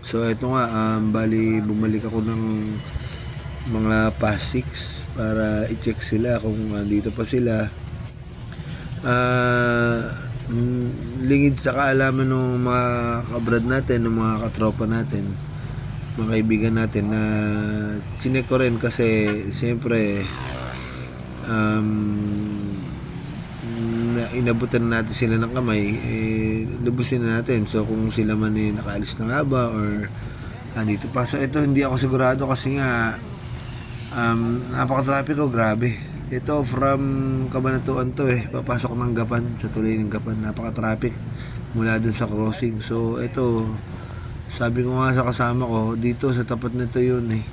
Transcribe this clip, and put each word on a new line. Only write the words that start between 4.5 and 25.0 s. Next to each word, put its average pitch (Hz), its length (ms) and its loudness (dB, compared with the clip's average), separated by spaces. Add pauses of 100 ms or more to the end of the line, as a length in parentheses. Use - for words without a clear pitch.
six - 160 -2 (480)
para 110 560 0
i-check 113 320 -2
sila 113 400 0
kung 107 320 -2
andito 104 400 0
pa 117 80 -2
sila. 113 480 0 (1300)
Ah, 120 1120 4 (400)
mm, 123 720 -2
lingid 139 320 6
sa 131 160 2
kaalaman 135 560 4
ng 127 400 2
mga 123 180 4 (460)
kabrad 117 320 2
natin, 123 400 2
ng 113 160 2
mga 113 140 2 (100)
katropa 110 400 0
natin, 110 400 0 (960)
mga 110 160 0
kaibigan 110 400 4
natin, 110 320 0
na 107 140 2 (1000)
chinek 127 240 0
ko 127 160 2
rin 123 160 4
kasi, 113 560 2 (240)
siyempre, 113 720 0 (1200)
um, 107 720 2 (1900)
na 117 220 0
inabutan 120 560 2
natin 113 240 0